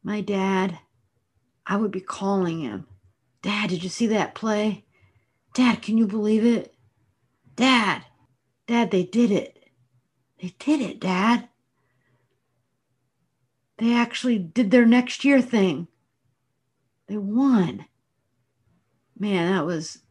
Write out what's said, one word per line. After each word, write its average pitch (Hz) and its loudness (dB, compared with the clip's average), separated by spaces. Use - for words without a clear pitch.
"My 208 -8
dad, 190 -2
I 196 -4
would 208 -2
be 190 -8
calling 185 -4
him, 107 -10
'Dad, 208 -4
did 175 -6
you 185 -8
see - -2
that 202 -2
play? 214 -4
Dad, 247 0
can 220 -2
you 226 4
believe 214 0
it? 233 0
Dad, 226 0
Dad, 233 0
they 185 2
did 226 0
it. - -4
They 185 -12
did 294 0
it, 208 -8
Dad.'" 196 0
They 233 2
actually 240 0
did 190 0
their 240 8
next 247 2
year 277 6
thing. 190 0
They 208 -8
won. 208 2
Man, 185 -2
that 175 0
was 160 -8